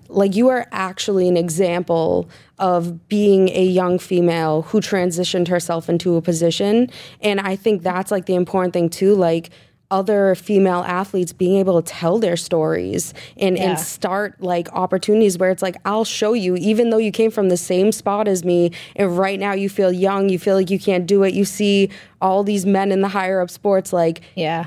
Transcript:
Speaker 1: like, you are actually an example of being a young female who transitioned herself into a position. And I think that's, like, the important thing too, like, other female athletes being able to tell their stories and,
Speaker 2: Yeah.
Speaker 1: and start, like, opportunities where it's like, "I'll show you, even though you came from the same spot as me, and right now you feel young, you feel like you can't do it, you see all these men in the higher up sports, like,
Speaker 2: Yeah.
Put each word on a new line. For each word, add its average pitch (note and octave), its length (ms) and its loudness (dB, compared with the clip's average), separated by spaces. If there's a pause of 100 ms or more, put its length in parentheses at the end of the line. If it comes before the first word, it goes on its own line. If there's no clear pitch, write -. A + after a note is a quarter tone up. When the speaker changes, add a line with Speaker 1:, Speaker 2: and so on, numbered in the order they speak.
Speaker 1:
like, G3 280 0
you A#3+ 120 4
are B3+ 220 0
actually F#3+ 580 -2
an F3+ 80 4
example E3+ 920 0 (280)
of F3 520 -2
being G3+ 400 4
a F#3 160 0
young F3+ 340 2
female E3+ 720 0
who A3 120 0
transitioned F3+ 680 -2
herself F3 400 -2
into E3+ 260 0
a E3 80 0
position. G3+ 680 0 (320)
And G3+ 200 0
I G3 160 -4
think G3 260 -2
that's, F#3 300 -4
like, F#3+ 140 -4
the F#3 100 0
important F3+ 380 -2
thing E3+ 140 0
too, F#3+ 280 2
like, E3 340 0 (400)
other G3 440 2
female F#3 520 2
athletes F3+ 480 -4
being F#3 240 0
able F3+ 240 2
to E3 100 -6
tell E3+ 260 0
their F#3+ 180 0
stories D#3+ 760 -2 (240)
and, F#3 220 0
Speaker 2:
Yeah. F#3 120 -2
Speaker 1:
and D#3 80 -2
start, F#3+ 640 -6
like, F3 320 -2
opportunities F#3+ 640 2
where F#3 140 2
it's F#3 100 -2
like, F#3 240 -4
"I'll G#3+ 220 -2
show G#3+ 260 -2
you, F#3 240 0
even G#3+ 320 2
though A3 80 2
you A3 140 0
came A3+ 200 0
from G3 200 0
the F3 80 2
same F#3+ 340 0
spot G#3 340 -2
as F#3 160 0
me, F3 280 2 (260)
and F3+ 220 0
right G3 200 0
now G3+ 140 -2
you G3 160 -2
feel G3 240 0
young, G3 380 0
you F3+ 80 0
feel F#3+ 160 0
like F#3+ 160 0
you G3 80 0
can't F3+ 280 0
do G3 180 4
it, F#3 100 0
you G3 100 2
see G3 460 0 (320)
all F#3+ 200 2
these G3+ 220 -2
men G3 260 2
in F#3+ 120 2
the G3 60 0
higher F#3+ 340 -2
up F3+ 80 -6
sports, G3 420 -2
like, E3 300 0 (120)
Speaker 2:
Yeah. E3 320 -4